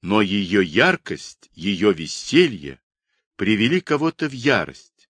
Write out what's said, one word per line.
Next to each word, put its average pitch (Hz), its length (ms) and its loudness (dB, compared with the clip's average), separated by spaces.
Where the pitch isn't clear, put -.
но 104 220 2
её 98 380 0
яркость, 92 920 -2
её 98 380 0
веселье 82 880 -2
привели 110 440 2
кого-то 156 480 -2
в 135 40 -8
ярость 117 760 -4